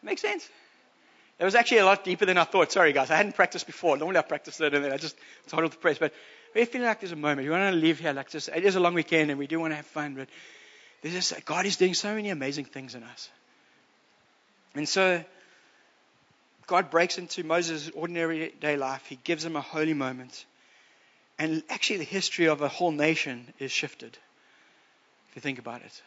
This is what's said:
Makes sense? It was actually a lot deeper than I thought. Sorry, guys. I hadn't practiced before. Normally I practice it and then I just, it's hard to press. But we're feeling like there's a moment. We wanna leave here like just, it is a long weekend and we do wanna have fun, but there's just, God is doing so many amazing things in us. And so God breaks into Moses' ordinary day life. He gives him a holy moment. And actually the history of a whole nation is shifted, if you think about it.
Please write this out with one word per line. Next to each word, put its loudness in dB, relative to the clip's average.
Makes -6
sense? -4
It 0
was 2
actually 6
a 8
lot 6
deeper 0
than 4
I 6
thought. 4
Sorry, 6
guys. 2
I 2
hadn't 2
practiced 2
before. 0
Normally 0
I 2
practice -6
it 2
and 2
then -2
I -4
just, -8
it's -18
hard 0
to -20
press. 2
But -2
we're 4
feeling -2
like 0
there's -10
a -10
moment. -2
We -4
wanna 2
leave 4
here -2
like -8
just, -8
it -2
is 4
a 2
long 4
weekend 2
and -4
we -6
do -4
wanna -4
have -14
fun, -8
but -12
there's -8
just, -4
God -2
is -2
doing 4
so -4
many -4
amazing -6
things -16
in -16
us. -18
And -4
so 2
God 2
breaks 4
into -8
Moses' -2
ordinary -4
day 0
life. -6
He -14
gives -2
him -6
a -4
holy -2
moment. -6
And -2
actually -2
the -6
history 0
of 2
a -2
whole -2
nation -2
is -6
shifted, -8
if -20
you -16
think -8
about -14
it. -20